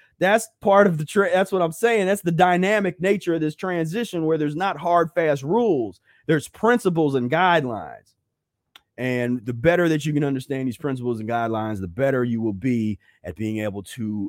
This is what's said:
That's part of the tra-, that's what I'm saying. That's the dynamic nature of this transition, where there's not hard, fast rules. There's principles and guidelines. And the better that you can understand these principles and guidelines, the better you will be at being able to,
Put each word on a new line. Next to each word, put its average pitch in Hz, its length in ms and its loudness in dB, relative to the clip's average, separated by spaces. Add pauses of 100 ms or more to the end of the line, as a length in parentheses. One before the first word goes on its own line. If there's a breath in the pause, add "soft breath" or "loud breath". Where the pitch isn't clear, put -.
(180 soft breath)
That's 208 300 2 (120)
part 202 260 6
of 170 120 2
the 151 60 -4
tra-, 196 260 0
that's 185 220 2
what 185 100 0
I'm 165 100 0
saying. 226 340 2
That's 196 160 0
the 170 100 -2
dynamic 180 680 2
nature 180 340 0
of 160 60 -2
this 156 140 -2
transition, 175 680 -4
where 160 140 2
there's 151 180 -2
not 180 220 -4
hard, 170 360 2
fast 151 280 0
rules. 151 580 0 (260 soft breath)
There's 156 220 0
principles 170 680 2
and 123 160 0
guidelines. 127 840 -2 (840)
And 123 500 -2
the 120 80 -6
better 170 340 4
that 156 160 0
you 156 80 -2
can 143 120 0
understand 135 420 -4
these 123 100 -4
principles 123 440 -4
and 110 80 -8
guidelines, 110 520 -4
the 95 60 -6
better 127 380 0
you 117 180 -2
will 113 100 -2
be 107 460 -2 (240 soft breath)
at 87 140 -12
being 110 220 -6
able 101 260 -6
to, 104 440 -8